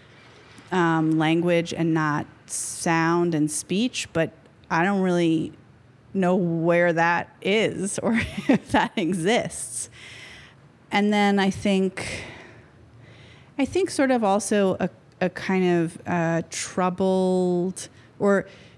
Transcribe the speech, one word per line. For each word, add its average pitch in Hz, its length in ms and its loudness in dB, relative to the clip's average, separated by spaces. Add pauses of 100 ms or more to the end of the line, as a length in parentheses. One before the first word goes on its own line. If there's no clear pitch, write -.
(720)
um, 165 460 2
language 170 540 2
and 165 220 0
not 156 320 0 (200)
sound 170 880 0
and 151 160 2
speech, - 600 -4
but 165 200 0 (380)
I 165 140 2
don't 196 180 0
really 170 500 0 (600)
know 180 220 2
where 170 580 2
that 170 480 0
is 196 600 -2
or 226 140 0
<laughs> - 340 -4
if - 240 2
that 240 240 2
exists. 190 920 -2 (1040)
And 208 200 2
then 202 260 4
I 196 120 2
think, - 720 -2 (1300)
I 277 80 0
think 359 260 0
sort 269 200 2
of 240 140 2
also 202 560 2
a, 175 100 0 (300)
a 180 100 0
kind 185 340 0 (200)
of, 160 220 -8
uh, 165 440 0
troubled, 185 1400 0 (300)
or 98 280 2 (320)